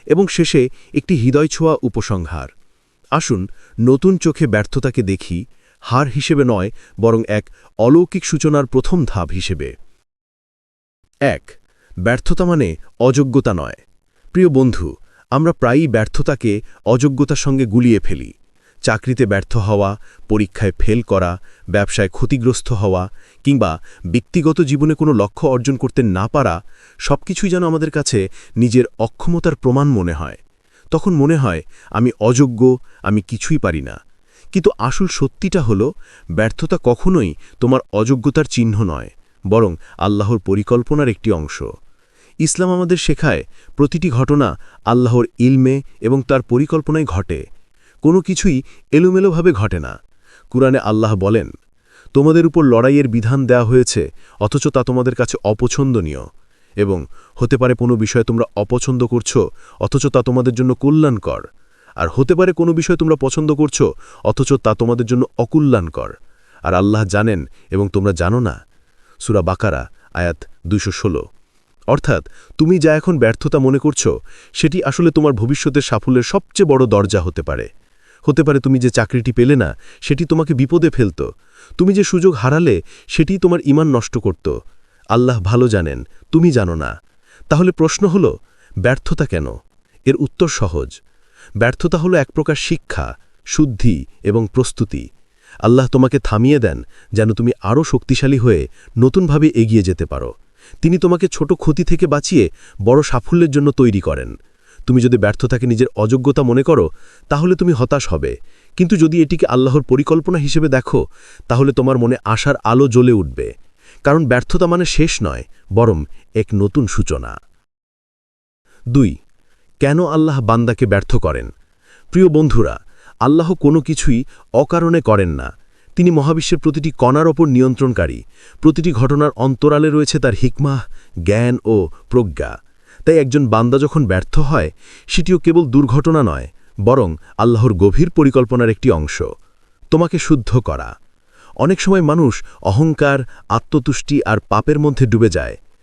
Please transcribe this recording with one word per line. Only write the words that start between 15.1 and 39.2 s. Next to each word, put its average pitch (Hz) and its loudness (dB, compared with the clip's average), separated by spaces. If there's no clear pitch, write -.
আমরা 160 2
প্রায়ই 143 0
ব্যর্থতাকে 110 -2
অযোগ্যতার 131 0
সঙ্গে 135 0
গুলিয়ে 113 4
ফেলি। 64 -2
চাকরিতে 117 -2
ব্যর্থ 98 -2
হওয়া, 101 0
পরীক্ষায় 107 -2
ফেল 110 2
করা, 92 -2
ব্যবসায় 101 -2
ক্ষতিগ্রস্ত 120 -2
হওয়া 95 -2
কিংবা 110 0
ব্যক্তিগত 147 -2
জীবনে 147 0
কোনো 151 0
লক্ষ্য 104 -2
অর্জন 127 -2
করতে 131 -2
না 101 0
পারা, 98 -2
সবকিছুই 175 -4
যেন 180 0
আমাদের 160 -2
কাছে 107 -4
নিজের 117 4
অক্ষমতার 165 -2
প্রমাণ 135 0
মনে 92 0
হয়। 76 -10
তখন 165 -2
মনে 151 2
হয়, 98 -2
"আমি 120 0
অযোগ্য, 123 2
আমি 104 0
কিছুই - -4
পারি 82 -4
না।" 58 -14
কিন্তু 190 2
আসল 131 -2
সত্যিটা 170 -4
হলো, 110 -2
ব্যর্থতা 101 -2
কখনোই 123 0
তোমার 127 2
অযোগ্যতার 123 0
চিহ্ন 113 -2
নয়, 64 -8